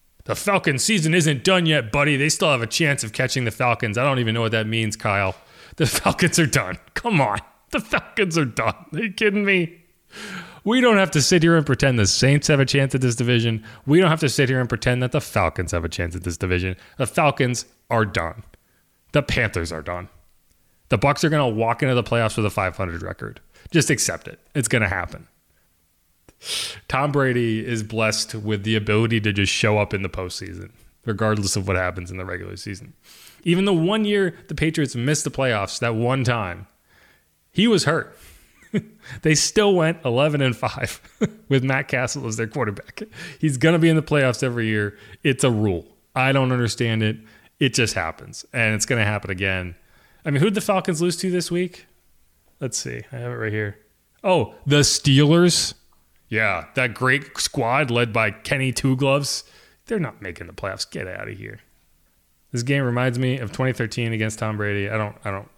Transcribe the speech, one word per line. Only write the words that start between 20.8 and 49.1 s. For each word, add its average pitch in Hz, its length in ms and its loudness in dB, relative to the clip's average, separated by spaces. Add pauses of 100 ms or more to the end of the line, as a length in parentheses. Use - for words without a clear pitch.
The 117 80 2
Bucs 139 260 2
are 160 60 4
gonna 147 180 2
walk 113 360 0
into 131 120 2
the 120 80 2
playoffs 113 340 0
with 110 80 0
a 101 40 0
five 95 260 -2
hundred 85 260 -6
record. - 380 -10 (320)
Just - 180 2
accept - 380 -2
it. - 120 -16 (160)
It's 135 120 -2
gonna 110 220 2
happen. 90 380 -6 (1600)
Tom 139 240 0
Brady 120 540 0
is 113 180 -4
blessed 110 520 -2
with 104 280 -4
the 110 120 0
ability 110 460 2
to 104 120 0
just 101 180 2
show 107 280 2
up 104 140 -2
in 95 80 -4
the 95 80 -8
postseason, 92 600 -12 (340)
regardless 107 500 0
of 98 120 -2
what 95 100 0
happens 90 340 -4
in 92 60 -12
the 92 80 -10
regular 92 320 -10
season. - 360 -14 (500)
Even 175 220 2
the 202 80 2
one 190 320 0
year 196 300 0 (120)
the 156 80 -10
Patriots 156 400 -2
missed 135 280 0
the 131 80 -4
playoffs, 117 480 -2
that 117 160 -2
one 120 280 0
time, 98 440 -4 (840)
he 208 160 4
was 214 180 4
hurt. 151 320 -2 (560)
<laughs> - 100 -2 (380)
They 156 140 2
still 208 380 2
went 165 300 2
eleven 143 380 2
and 127 140 2
five - 440 -6 (440)
<laughs> - 60 -20
with 135 140 2
Matt 135 240 -2
Castle 127 400 -4
as 110 80 -4
their 113 120 -4
quarterback. 110 560 -6 (360)
He's 147 180 2
gonna 160 220 4
be 165 80 6
in 160 80 6
the 156 60 4
playoffs 139 420 0
every 120 240 -2
year. 104 300 -2 (260)
It's 135 220 2
a 131 40 4
rule. 104 360 0 (280)
I 131 200 2
don't 131 180 2
understand 117 500 0
it. 110 160 0 (400)
It 135 160 2
just 117 200 0
happens, - 580 -8
and 110 240 0
it's 107 100 -2
gonna 117 200 0
happen 104 260 -4